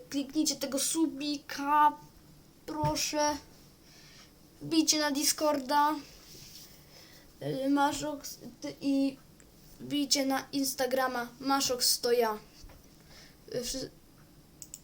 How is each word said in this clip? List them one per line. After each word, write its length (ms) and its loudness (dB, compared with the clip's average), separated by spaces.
kliknijcie 480 0
tego 220 -4
subika, 1200 2
proszę. 680 0
Wbijcie 360 2
na 120 2
Discorda, 840 2
y, 280 -2
Maszox, 680 0
ty-, 200 -8
i 360 2
wbijcie 460 0
na 260 -2
Instagrama 760 -2
Maszox 600 2
to 120 2
ja. 260 2
Y, 100 -4
wszy-, 260 -8